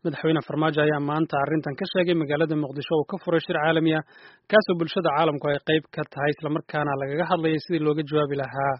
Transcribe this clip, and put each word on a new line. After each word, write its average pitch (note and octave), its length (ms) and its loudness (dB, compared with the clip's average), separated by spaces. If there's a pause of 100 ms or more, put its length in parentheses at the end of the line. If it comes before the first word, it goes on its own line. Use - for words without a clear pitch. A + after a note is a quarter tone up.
Madaxweyne D#3+ 420 0
Farmaajo D#3 380 0
ayaa D3+ 200 2
maanta D3+ 340 -2
arrintan D3 380 0
ka F#3+ 140 -6
sheegay F3+ 260 2
magaalada D#3 400 0
Muqdisho D3 400 -2
oo D3+ 120 2
ka G3 120 -8
furay E3 240 0
shir E3+ 160 -4
caalami D#3+ 340 2
ah, D#3 140 0 (380)
kaasoo F#3 340 4
bulshada E3 320 0
caalamku D3 380 2
ay C#3+ 180 0
qayb D#3 220 2
ka - 180 -8
tahay, C#3+ 260 -2
isla D3 180 -6
markaana D3+ 440 -4
lagaga C#3 320 -2
hadlayay D#3+ 320 0
sidii D#3+ 240 -4
looga D3+ 240 0
jawaabi C#3+ 320 0
lahaa C#3 420 -2